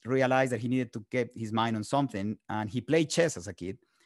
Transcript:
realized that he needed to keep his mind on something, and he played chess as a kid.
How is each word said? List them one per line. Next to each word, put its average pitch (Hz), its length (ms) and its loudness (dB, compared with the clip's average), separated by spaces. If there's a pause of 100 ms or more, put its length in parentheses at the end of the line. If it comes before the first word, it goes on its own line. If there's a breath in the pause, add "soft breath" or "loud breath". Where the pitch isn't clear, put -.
realized 131 480 4
that 110 80 -2
he 120 80 -4
needed 127 240 0
to 110 180 -10
keep 120 260 -2
his 110 160 -6
mind 113 240 2
on 107 60 -2
something, 110 560 -2 (100)
and 107 220 -4
he 120 100 -4
played 156 300 2
chess 165 260 2
as 92 120 -10
a 92 60 -10
kid. 90 240 -8 (260)